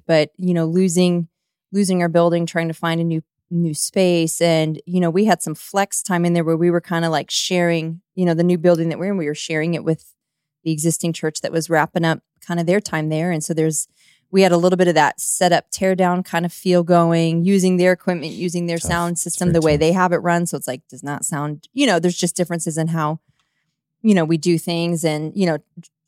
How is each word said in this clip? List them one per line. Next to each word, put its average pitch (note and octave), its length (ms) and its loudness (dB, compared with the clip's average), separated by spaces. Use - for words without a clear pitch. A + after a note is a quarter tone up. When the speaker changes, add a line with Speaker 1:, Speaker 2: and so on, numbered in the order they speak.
Speaker 1:
but, D#3+ 320 2
you F3+ 160 0
know, E3 100 2
losing, F3 640 2
losing F#3 300 0
our F3 80 0
building, E3+ 380 2
trying E3 220 -4
to D#3+ 60 -6
find E3 240 -2
a E3+ 60 0
new, E3 180 -2
new E3+ 240 -2
space. F3 640 0
And, D#3+ 460 0
you F3+ 140 -2
know, E3+ 100 2
we F#3+ 160 2
had F#3 160 2
some D#3 120 -6
flex - 480 -4
time F3 220 0
in F3 80 2
there E3+ 120 0
where D#3+ 120 0
we F3 140 2
were F3 120 0
kinda, E3 280 -2
like, D3+ 200 -2
sharing, E3+ 680 -2
you F#3 100 -2
know, E3+ 100 2
the E3 100 2
new F3+ 140 2
building E3 300 2
that D3+ 100 -4
we're F#3 140 -4
in, G3 60 -2
we D#3 80 -4
were D3 80 -4
sharing D#3+ 400 -2
it D3 100 -4
with - 300 -4
the E3 80 -2
existing D#3+ 400 -2
church - 300 -6
that - 100 -6
was E3 160 -4
wrapping E3 380 0
up D#3+ 160 -2
kinda E3+ 180 -4
their F#3 160 2
time D#3 300 -4
there. D#3+ 200 -2
And D#3 140 -2
so - 80 -6
there's, D#3+ 340 -2
we F#3+ 120 4
had F3+ 100 6
a F3 60 6
little F3+ 180 2
bit F3+ 120 4
of E3+ 60 4
that D3+ 240 2
setup, - 520 0
tear F#3+ 240 0
down F3+ 280 2
kind E3+ 220 -4
of E3+ 80 -4
feel F3+ 300 2
going, E3 640 2
using F#3 320 2
their F3+ 140 4
equipment, E3+ 420 -4
using F3 320 -4
their E3+ 100 -4
Speaker 2:
Tough. E3+ 140 -6
Speaker 1:
sound F3 220 -2
Speaker 2:
It's E3 100 -6
Speaker 1:
system, F3+ 260 -4
Speaker 2:
very D#3+ 120 2
Speaker 1:
the D#3 40 4
way D#3 80 4
Speaker 2:
tough. D3 80 2
Speaker 1:
they D#3+ 120 4
have F#3 200 2
it - 60 2
run. E3+ 260 0
So F3+ 140 -4
it's - 100 -10
like, B2+ 200 -10
does C3 140 -20
not C#3+ 220 -8
sound, D3 480 -6
you C#4 140 -2
know, F#3 120 2
there's F3 200 0
just - 180 -2
differences E3 400 -4
in D#3+ 120 -2
how, D#3+ 320 -4
you G#3+ 120 4
know, E3 120 2
we E3 100 2
do E3 220 0
things E3+ 480 -2
and, D#3 280 -4
you G3 120 0
know, D#3 100 2